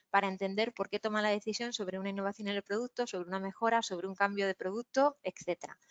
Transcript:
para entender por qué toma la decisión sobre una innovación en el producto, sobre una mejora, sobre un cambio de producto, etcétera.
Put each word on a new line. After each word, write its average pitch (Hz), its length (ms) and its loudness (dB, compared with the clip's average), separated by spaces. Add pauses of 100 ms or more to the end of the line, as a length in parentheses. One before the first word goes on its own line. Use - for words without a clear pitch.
(100)
para 202 180 4
entender 196 440 0
por 196 160 -4
qué 208 120 -2
toma 214 220 0
la 214 80 2
decisión 214 420 -2
sobre 190 260 -4
una 196 120 -2
innovación 196 360 -4
en 202 80 -2
el 202 80 -2
producto, 240 420 -2
sobre 180 220 -6
una 190 140 -2
mejora, 226 420 2
sobre 185 240 -4
un 190 80 -4
cambio 202 320 2
de 190 80 2
producto, 240 680 2
etcétera. - 520 -4 (140)